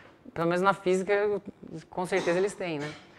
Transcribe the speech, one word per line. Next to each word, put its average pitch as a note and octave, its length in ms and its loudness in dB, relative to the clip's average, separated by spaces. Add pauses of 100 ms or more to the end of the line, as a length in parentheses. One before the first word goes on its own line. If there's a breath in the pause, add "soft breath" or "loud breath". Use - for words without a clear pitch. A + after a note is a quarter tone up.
(340 loud breath)
pelo E3+ 140 0
menos F3+ 120 2
na G3 140 6
física, G3+ 640 0 (480)
com - 160 -6
certeza F3 340 2
eles G3 160 0
têm, E3+ 240 -4
né? D3 120 -6 (280 loud breath)